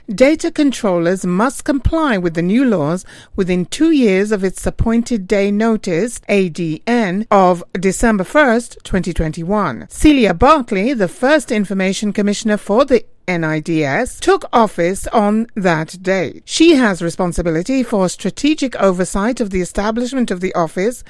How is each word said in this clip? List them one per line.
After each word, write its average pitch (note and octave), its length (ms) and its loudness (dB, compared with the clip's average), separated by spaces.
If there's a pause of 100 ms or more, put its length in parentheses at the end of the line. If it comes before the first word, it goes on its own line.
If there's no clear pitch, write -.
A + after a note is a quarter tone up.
data D4 440 2
controllers F#3+ 760 0
must G3 400 -2
comply C#4+ 520 0
with F3 160 -2
the E3 80 -4
new G#3 220 2
laws F3+ 420 0 (300)
within F3+ 300 -2
two E4 260 0
years G#3+ 400 2
of G3 140 -2
its - 200 -4
appointed A3+ 600 -2
day G3+ 240 0
notice, G#3+ 800 -2
A G3 180 2
D D#3 400 -4
N, A3 420 0
of F3+ 320 4 (120)
December F#3+ 500 0
first, B3 600 2
twenty F3+ 280 -2
twenty-one. E3 760 -4
Celia B3+ 440 4
Barkley, B3 600 2
the G3 160 0
first C#4 420 0
Information G3 600 -2
Commissioner G#3 420 0
for G#3+ 300 2
the C4 180 2 (240)
N F3 160 -2
I D#3 160 -2
D D#3 240 -2
S, E3 360 -4
took - 320 0
office G3 560 0
on G#3+ 380 0 (100)
that F3+ 460 -2
day. F3+ 440 -2
She E4 300 4
has G#3+ 240 2
responsibility F3 840 -2
for F#3+ 260 0
strategic C#4+ 680 -2
oversight G3 640 0
of G3+ 120 -4
the F#3 100 -2
establishment A3+ 680 -2
of F3+ 100 -6
the F#3 140 -4
office F#3 540 -2